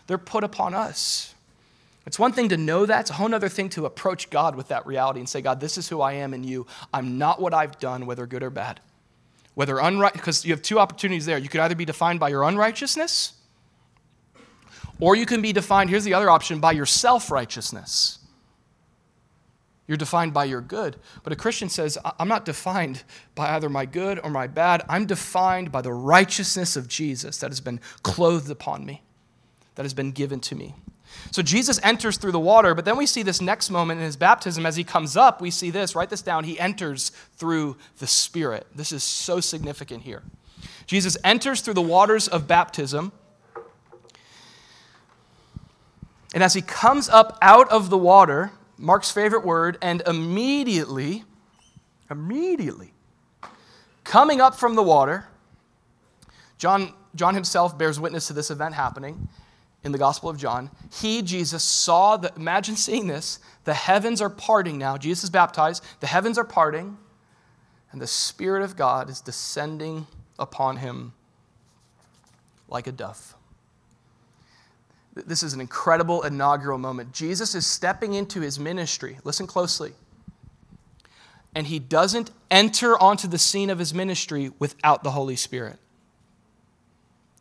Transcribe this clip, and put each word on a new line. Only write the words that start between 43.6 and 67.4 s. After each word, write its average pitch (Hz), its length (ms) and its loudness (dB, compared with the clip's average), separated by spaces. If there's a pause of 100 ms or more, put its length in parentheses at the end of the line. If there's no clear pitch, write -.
And 170 80 2
as 185 140 4
he 190 60 -2
comes 247 480 2
up 220 320 8
out 226 280 10
of 208 220 2
the 196 60 4
water, 180 540 8 (260)
Mark's 180 340 2
favorite 214 340 0
word, 170 380 0
and 175 240 -2
immediately, 175 1200 -2 (840)
immediately, 180 840 -4 (1120)
coming 277 380 6
up 262 140 6
from 233 200 0
the 220 80 4
water, 156 440 2 (1300)
John, 185 360 0 (200)
John 175 220 2
himself 175 420 0
bears 156 220 0
witness 160 280 -4
to 156 60 -8
this 147 160 -6
event 156 240 -6
happening 139 560 -6 (540)
in 143 80 -6
the 139 60 -4
Gospel 143 320 0
of 151 80 -10
John. 131 340 -6 (200)
He, 220 300 -2
Jesus, 170 420 -4
saw 190 540 4
the, 175 180 -6
imagine 196 400 -2
seeing 220 320 -2
this, 156 320 -8 (260)
the 156 80 0
heavens 202 480 2
are 208 80 -2
parting 190 480 0
now. 135 200 -4
Jesus 165 280 -4
is 185 40 -6
baptized, 170 540 2 (160)
the 143 80 -6
heavens 190 300 0
are 233 80 0
parting, 170 520 -2 (920)